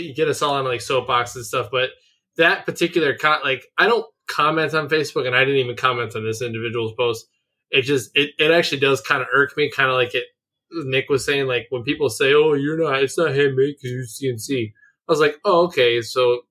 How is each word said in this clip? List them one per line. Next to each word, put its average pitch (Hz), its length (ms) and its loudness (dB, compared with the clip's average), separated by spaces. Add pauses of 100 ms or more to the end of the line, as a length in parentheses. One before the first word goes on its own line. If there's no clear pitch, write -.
(160)
get 156 140 0
us 135 120 -2
all 147 120 0
on, 135 100 -2
like, 123 160 -4
soapbox 123 560 -2
and 120 100 -12
stuff, 120 240 -4
but 127 200 0 (480)
that 170 280 2
particular 160 520 0
co-, 151 260 2
like, 131 220 -2 (120)
I 185 100 4
don't 233 180 2 (220)
comment 156 460 0
on 156 140 -2
Facebook, 143 400 -2
and 123 80 0
I 131 60 4
didn't 139 180 2
even 123 160 -2
comment 120 400 -2
on 110 80 -6
this 110 180 -4
individual's 113 520 -4
post. 117 340 -4 (420)
It 139 120 0
just, 131 340 0
it, 147 140 2 (100)
it 156 120 4
actually 170 280 2
does 135 220 2
kinda 135 320 -2
irk 135 240 2
me, 147 120 0
kinda 135 240 0
like 127 220 0
it, 123 80 -4 (480)
Nick 135 380 -4
was 139 160 0
saying, 139 220 0
like, 120 220 -2
when 123 140 -6
people 143 260 -2
say, 139 240 2
"Oh, 151 200 4
you're 143 240 0
not, 139 260 0
it's 135 140 -2
not 156 180 0
handmade 139 400 2
'cause 123 160 -10
you 127 140 -8
C 135 240 -6
N 117 100 -4
C." 113 340 -4 (360)
I - 20 2
was 151 80 2
like, 151 240 2
"Oh, 175 220 4
okay, 120 360 2
so 123 500 0